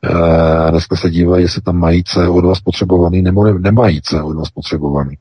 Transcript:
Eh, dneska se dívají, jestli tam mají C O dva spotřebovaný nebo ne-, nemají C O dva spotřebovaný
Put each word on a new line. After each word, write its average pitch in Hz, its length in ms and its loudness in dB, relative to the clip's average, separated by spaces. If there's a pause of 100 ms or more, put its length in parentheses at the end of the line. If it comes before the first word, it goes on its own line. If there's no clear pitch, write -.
Eh, 82 640 2
dneska 82 260 -2
se 85 140 -2
dívají, 87 340 2
jestli - 180 -4
tam 87 140 -2
mají 85 280 2
C 90 240 -2
O 87 120 2
dva 90 140 2
spotřebovaný 90 680 0
nebo 92 220 2
ne-, 104 140 2
nemají 98 440 2
C 78 200 -4
O 76 100 -6
dva 78 120 -6
spotřebovaný 71 760 -6